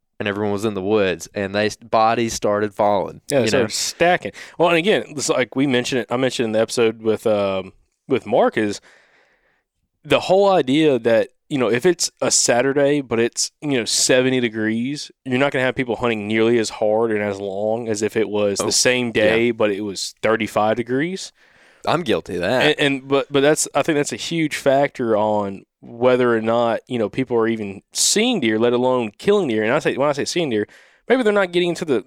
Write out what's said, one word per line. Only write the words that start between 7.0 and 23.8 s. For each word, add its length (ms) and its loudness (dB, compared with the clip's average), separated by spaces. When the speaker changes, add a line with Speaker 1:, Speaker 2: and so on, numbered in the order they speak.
Speaker 2:
with, 240 -2
um, 460 0
with 180 -2
Mark 320 0
is 220 -2
the 180 2
whole 280 2
idea 500 2
that, 300 2
you 80 -4
know, 120 2
if 160 2
it's 260 2
a 100 0
Saturday, 720 2
but 180 -4
it's, 320 -2
you 160 -4
know, 80 -2
seventy 540 2
degrees, 720 -4
you're 140 -2
not 120 2
gonna 140 -2
have 100 -2
people 220 -2
hunting 300 -2
nearly 300 2
as 120 -2
hard 420 0
and 100 -2
as 180 -4
long 480 -4
as 140 -2
if 140 -2
it 140 0
was 300 0
Speaker 1:
Oh, 60 -2
Speaker 2:
the 60 -2
same 360 2
Speaker 1:
yeah. 60 -6
Speaker 2:
day, 380 2
but 200 0
it 100 -4
was 400 -8
thirty-five 540 0
degrees. 560 -4
Speaker 1:
I'm 140 0
guilty 340 -2
of 60 -4
that. 220 0
Speaker 2:
And, 160 2
and 280 -2
but, 240 0
but 100 2
that's, 340 2
I 80 2